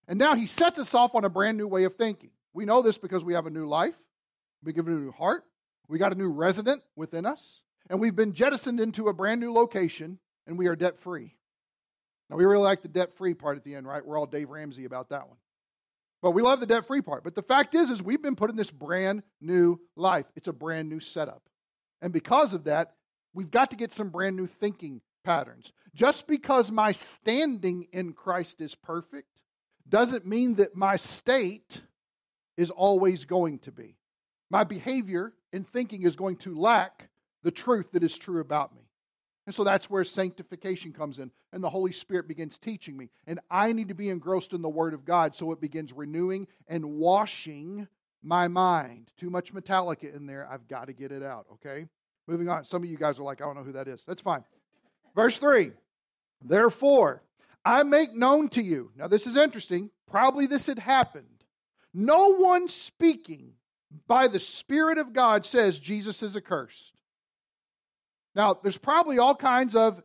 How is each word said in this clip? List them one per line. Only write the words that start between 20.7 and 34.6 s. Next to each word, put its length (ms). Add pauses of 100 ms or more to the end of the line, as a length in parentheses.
new 100
setup. 500 (520)
And 100
because 420
of 120
that, 320 (360)
we've 160
got 200
to 80
get 160
some 160
brand 260
new 120
thinking 540 (220)
patterns. 480 (240)
Just 320
because 440
my 200
standing 920 (100)
in 180
Christ 480
is 160
perfect 640 (460)
doesn't 380
mean 300
that 200
my 220
state 840 (760)
is 120
always 540
going 360
to 120
be. 240 (540)
My 160